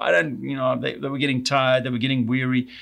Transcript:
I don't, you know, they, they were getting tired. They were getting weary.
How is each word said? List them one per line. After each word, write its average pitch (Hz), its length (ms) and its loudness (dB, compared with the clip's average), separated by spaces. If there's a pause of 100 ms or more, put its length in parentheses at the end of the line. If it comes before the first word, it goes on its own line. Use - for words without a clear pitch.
I - 80 0
don't, 156 320 2
you 139 140 -6
know, 131 200 0
they, 127 200 -4
they 139 120 -8
were 139 120 -6
getting 131 240 0
tired. 131 400 2
They 127 80 -4
were 120 80 -2
getting 131 260 0
weary. 127 420 0 (140)